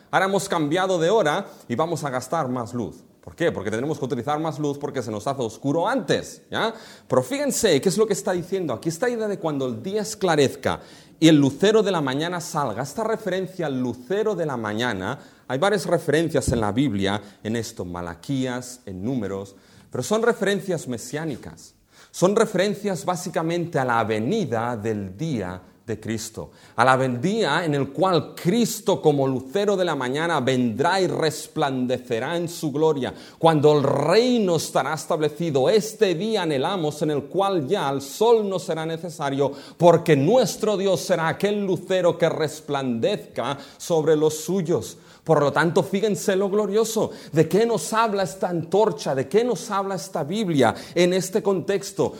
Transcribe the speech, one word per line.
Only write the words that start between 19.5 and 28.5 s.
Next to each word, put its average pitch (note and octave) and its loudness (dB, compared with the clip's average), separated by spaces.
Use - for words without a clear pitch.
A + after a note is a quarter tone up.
pero B2 -4
son G#3+ 0
referencias G3+ 0
mesiánicas. B2 -10
Son F#3 2
referencias G3+ 0
básicamente E3+ -2
a C3 2
la A#2 2
venida A#2 0
del G#2 -4
día G2+ -4
de G#2+ -6
Cristo, G#2+ -8
a A2+ -2
la C3 4
ven-, B2+ -2
día F3 -2
en D3 0
el C#3 -4
cual F3 -2
Cristo G3 0